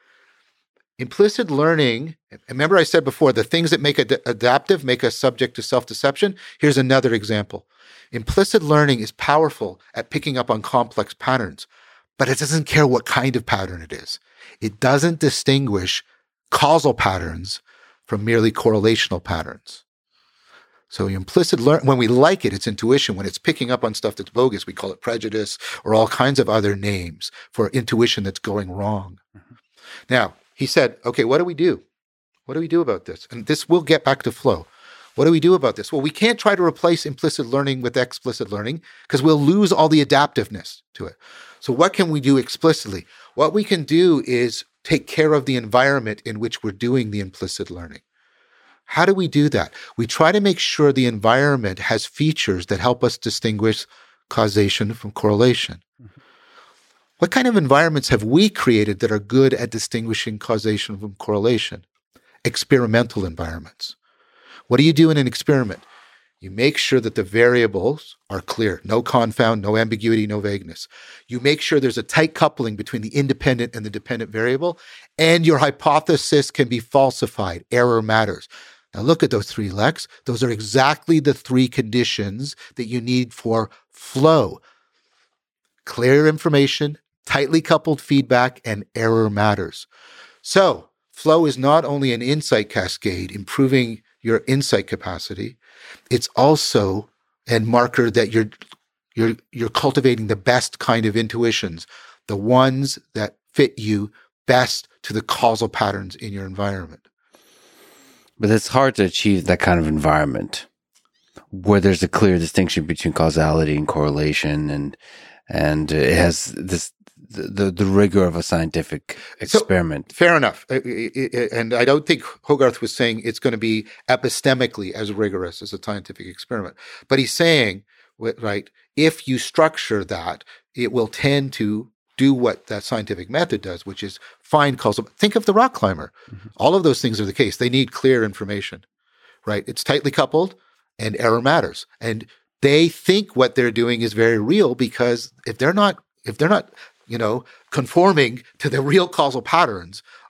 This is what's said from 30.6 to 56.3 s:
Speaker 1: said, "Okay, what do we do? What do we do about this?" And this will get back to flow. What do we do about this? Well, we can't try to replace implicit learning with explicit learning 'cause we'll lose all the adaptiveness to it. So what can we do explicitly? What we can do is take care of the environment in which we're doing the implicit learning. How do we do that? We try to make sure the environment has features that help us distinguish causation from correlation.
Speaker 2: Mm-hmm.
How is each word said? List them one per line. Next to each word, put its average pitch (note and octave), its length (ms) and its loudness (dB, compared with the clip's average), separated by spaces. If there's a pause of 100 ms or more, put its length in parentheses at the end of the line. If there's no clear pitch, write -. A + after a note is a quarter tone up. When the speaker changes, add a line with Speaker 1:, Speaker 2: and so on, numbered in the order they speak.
Speaker 1:
said, C3+ 380 -2
"Okay, A#2+ 200 -2
what C3 140 2
do F3 60 0
we F3 100 -6
do? D#3 280 -2 (640)
What C3 80 -10
do D#3 60 -4
we E3 80 -6
do E3+ 120 0
about A2+ 240 -4
this?" - 260 -16
And A#2 140 -14
this - 240 -4
will E3+ 140 4
get D3+ 200 2
back C3+ 200 0
to A#2 100 -4
flow. F#2+ 340 -2 (480)
What C3+ 120 2
do E3 40 6
we E3 100 4
do F3 140 4
about C3 220 0
this? - 160 -12
Well, D3+ 80 -2
we D3+ 100 -2
can't A#3 280 0
try G3+ 180 2
to F#3 80 0
replace E3+ 400 0
implicit D3 420 -4
learning C3+ 360 -2
with A#2+ 140 -4
explicit B2 540 -4
learning A2+ 300 -6 (280)
'cause C3 140 0
we'll D#3 180 4
lose F3 320 4
all D#3 180 4
the D#3 100 6
adaptiveness C3+ 840 -2 (120)
to - 120 -12
it. E2 100 -16 (440)
So - 120 -4
what E3+ 200 2
can F#3 160 0
we D3+ 120 -2
do C3+ 180 4
explicitly? A2 640 -2 (300)
What D#3 180 2
we G#3 100 0
can F3+ 220 -2
do D#3+ 420 4
is B2 380 -2 (200)
take - 220 -2
care D#3 280 2
of C#3 100 0
the C3 120 -2
environment A#2+ 680 0
in G#2+ 160 -8
which C#3+ 220 -6
we're A2 100 -6
doing A#2+ 380 -2
the G#2 100 -4
implicit F#2+ 500 -10
learning. F2 300 -16 (920)
How D#3+ 120 2
do G3 80 4
we F#3 160 0
do D3 220 2
that? G2 220 -2 (240)
We A#2 100 -2
try D#3+ 260 4
to G#3 80 2
make G3 180 2
sure D3 340 2
the C3 140 2
environment A#2 720 2
has - 280 -4
features G#2+ 600 -2
that F#2+ 140 -4
help B2 240 0
us A#2+ 140 -2
distinguish A2 680 -2 (440)
causation G#2+ 640 0
from G#2+ 160 -14
correlation. G#2+ 720 0 (200)
Speaker 2:
Mm-hmm. G#2 180 -20 (1000)